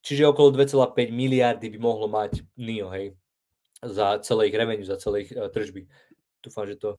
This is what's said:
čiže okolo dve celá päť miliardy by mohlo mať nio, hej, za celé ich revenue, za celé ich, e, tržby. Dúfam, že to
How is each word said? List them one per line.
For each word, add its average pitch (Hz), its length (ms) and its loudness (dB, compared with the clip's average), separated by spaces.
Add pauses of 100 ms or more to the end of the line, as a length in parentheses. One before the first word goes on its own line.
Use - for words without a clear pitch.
čiže 147 240 2
okolo 147 240 8
dve 135 160 4
celá 135 240 2
päť 120 240 -2
miliardy 120 560 0
by 107 80 -16
mohlo 110 320 -2
mať 107 320 -4 (160)
nio, 110 320 -8
hej, 98 240 -10 (720)
za 104 400 0
celé 110 240 2
ich - 80 -2
revenue, 113 280 -2
za 95 120 -6
celé 104 320 -4
ich, - 40 -20
e, 117 60 -10 (140)
tržby. 95 340 -8 (540)
Dúfam, 107 240 -10
že 101 160 -10
to 104 180 -8